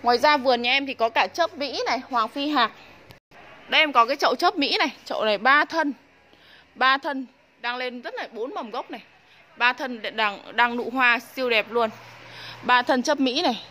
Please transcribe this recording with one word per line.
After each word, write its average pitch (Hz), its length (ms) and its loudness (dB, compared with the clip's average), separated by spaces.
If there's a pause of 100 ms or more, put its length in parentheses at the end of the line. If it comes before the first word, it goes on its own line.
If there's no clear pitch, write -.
Ngoài 240 160 4
ra 294 180 4
vườn 247 260 2
nhà 240 100 0
em 277 140 0
thì 262 80 -6
có 226 140 0
cả 196 180 2
chớp 330 280 -2
Mỹ 285 320 -6
này, 262 140 -2 (100)
Hoàng 233 180 0
Phi 285 200 -4
Hạc. 254 220 2 (960)
Đây 269 120 2
em 302 120 0
có 233 140 6
cái 277 100 -2
chậu 277 180 2
chớp 359 220 0
Mỹ 285 220 0
này, 320 120 0 (140)
chậu - 200 -4
này 214 140 0
ba 269 260 4
thân. 302 280 -2 (840)
Ba 262 240 2
thân 277 280 -6 (340)
đang 240 160 -6
lên 247 260 -8
rất 359 120 -10
là 359 180 -10
bốn 233 220 -8
mầm 285 160 -10
gốc 254 200 -8
này. 240 100 -14 (560)
Ba 240 160 2
thân 254 300 -8
đ-, 208 140 -8
đang, 214 400 -4
đang 240 200 2
nụ 240 140 -4
hoa 247 280 2
siêu 254 320 -6
đẹp 208 200 0
luôn. 226 200 0 (720)
Ba 247 200 4
thân 254 200 0
chớp 294 180 0
Mỹ 262 220 0
này. 240 180 -2 (100)